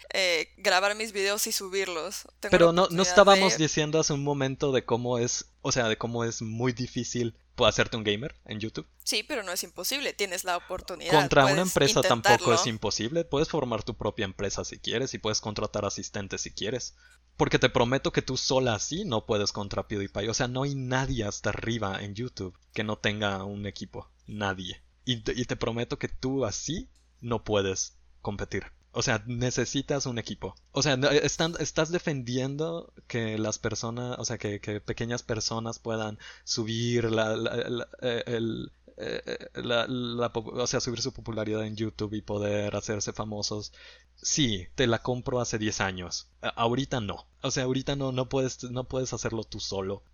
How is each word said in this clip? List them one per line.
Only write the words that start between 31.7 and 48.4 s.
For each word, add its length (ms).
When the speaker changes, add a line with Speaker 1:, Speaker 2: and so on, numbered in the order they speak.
Speaker 2:
defendiendo 1000
que 300
las 220
personas, 600
o 60
sea, 120
que, 240
que 180
pequeñas 420
personas 580
puedan 380
subir 640
la, 240
la, 200
la, 180
eh, 240
el, 460
eh, 300
eh, 240
la, 280
la 420
pop-, 160
o 80
sea, 140
subir 220
su 100
popularidad 540
en 100
YouTube 380
y 80
poder 560
hacerse 340
famosos. 640
Sí, 540
te 120
la 140
compro 380
hace 180
diez 240
años. 460
A-, 80
ahorita 520
no. 260
O 100
sea, 140
ahorita 300
no, 160
no 180
puedes, 340